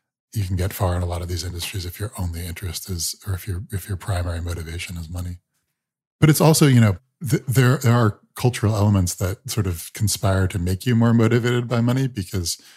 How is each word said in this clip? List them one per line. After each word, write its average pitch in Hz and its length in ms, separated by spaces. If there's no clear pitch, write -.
you 107 100
can 92 140
get 92 160
far 90 220
in 87 60
a 87 60
lot 87 140
of 87 80
these 85 160
industries 87 400
if 87 140
your 101 200
only 85 260
interest 85 440
is, 85 260
or 98 80
if 90 140
your, 95 240
if 95 160
your 95 100
primary 85 440
motivation 85 560
is 82 120
money. 87 280
But 156 100
it's 151 120
also, 160 260
you 123 140
know, 101 160
th-, 139 200
there, 127 300
there 117 160
are 117 260
cultural 110 400
elements 101 400
that - 340
sort 101 160
of 87 280
conspire 95 540
to 90 120
make 92 260
you 127 100
more 117 180
motivated 117 560
by 120 120
money 127 260
because 98 540